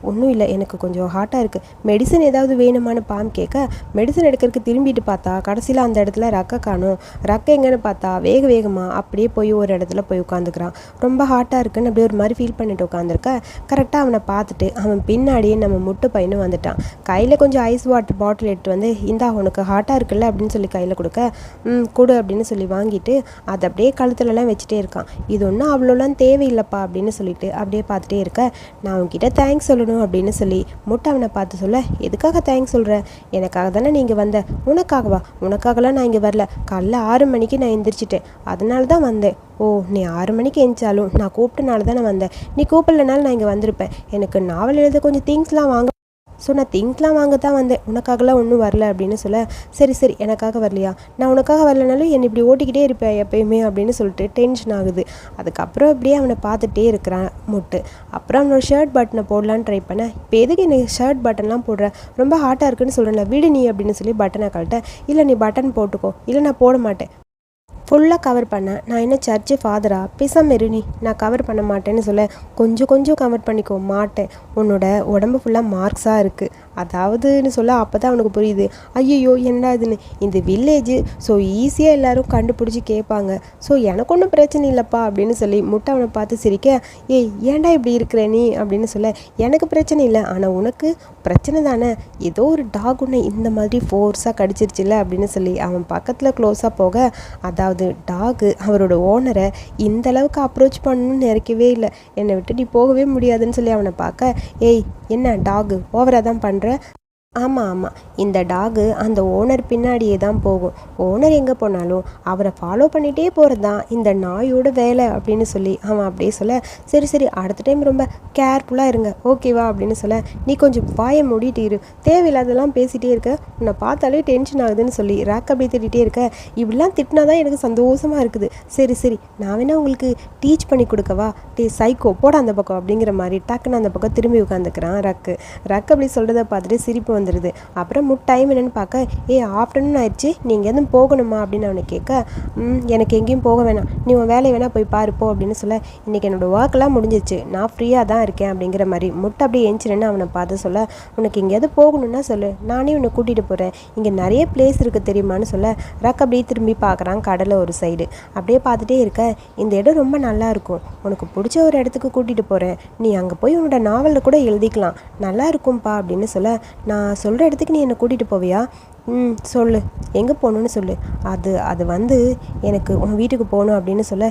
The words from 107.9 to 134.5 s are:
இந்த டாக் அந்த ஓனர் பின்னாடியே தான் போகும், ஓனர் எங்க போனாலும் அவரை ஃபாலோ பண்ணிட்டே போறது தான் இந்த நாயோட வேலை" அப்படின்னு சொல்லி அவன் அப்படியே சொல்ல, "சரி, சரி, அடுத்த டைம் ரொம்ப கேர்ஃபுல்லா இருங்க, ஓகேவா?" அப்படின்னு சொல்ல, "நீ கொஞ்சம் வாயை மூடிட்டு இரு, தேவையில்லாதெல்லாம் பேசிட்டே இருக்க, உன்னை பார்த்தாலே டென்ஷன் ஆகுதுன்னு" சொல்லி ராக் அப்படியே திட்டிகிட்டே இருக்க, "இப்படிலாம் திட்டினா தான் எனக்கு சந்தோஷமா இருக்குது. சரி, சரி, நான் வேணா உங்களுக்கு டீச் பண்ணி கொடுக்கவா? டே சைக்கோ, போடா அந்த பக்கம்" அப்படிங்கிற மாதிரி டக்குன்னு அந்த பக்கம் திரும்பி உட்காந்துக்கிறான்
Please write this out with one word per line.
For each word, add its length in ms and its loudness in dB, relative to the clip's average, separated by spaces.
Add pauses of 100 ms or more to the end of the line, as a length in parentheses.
இந்த 160 0 (120)
டாக் 280 -2 (240)
அந்த 180 0 (180)
ஓனர் 320 0
பின்னாடியே 520 0
தான் 220 0
போகும், 320 -2 (300)
ஓனர் 320 2
எங்க 160 0
போனாலும் 520 -2 (240)
அவரை 280 -2
ஃபாலோ 360 0
பண்ணிட்டே 320 -2 (100)
போறது 300 4
தான் 140 -2 (160)
இந்த 140 2 (120)
நாயோட 460 0 (100)
வேலை" 260 2 (120)
அப்படின்னு 340 -2
சொல்லி 240 -2 (140)
அவன் 180 -2
அப்படியே 300 -4
சொல்ல, 180 -2 (360)
"சரி, 160 4
சரி, 200 2 (160)
அடுத்த 240 -6
டைம் 220 2
ரொம்ப 160 2 (340)
கேர்ஃபுல்லா 540 2
இருங்க, 180 0 (140)
ஓகேவா?" 460 2
அப்படின்னு 300 -2
சொல்ல, 160 -2 (300)
"நீ 160 2
கொஞ்சம் 260 4 (120)
வாயை 300 2
மூடிட்டு 380 -2
இரு, 100 -2 (280)
தேவையில்லாதெல்லாம் 720 2
பேசிட்டே 360 0
இருக்க, 200 -2 (240)
உன்னை 160 -2 (100)
பார்த்தாலே 460 0
டென்ஷன் 360 0
ஆகுதுன்னு" 320 0
சொல்லி 200 0 (120)
ராக் 220 -2
அப்படியே 220 0
திட்டிகிட்டே 320 0
இருக்க, 160 -2 (340)
"இப்படிலாம் 420 0
திட்டினா 320 2
தான் 120 4
எனக்கு 240 -2
சந்தோஷமா 580 2
இருக்குது. 260 -4 (280)
சரி, 240 4
சரி, 180 0 (240)
நான் 160 -4
வேணா 220 2
உங்களுக்கு 280 -2 (320)
டீச் 300 2
பண்ணி 220 4
கொடுக்கவா? 340 -2 (260)
டே 140 0 (100)
சைக்கோ, 340 2 (120)
போடா 200 6
அந்த 160 0
பக்கம்" 200 -2
அப்படிங்கிற 420 0
மாதிரி 180 -4 (120)
டக்குன்னு 300 -2
அந்த 140 0
பக்கம் 220 -2
திரும்பி 300 4
உட்காந்துக்கிறான் 500 -4 (100)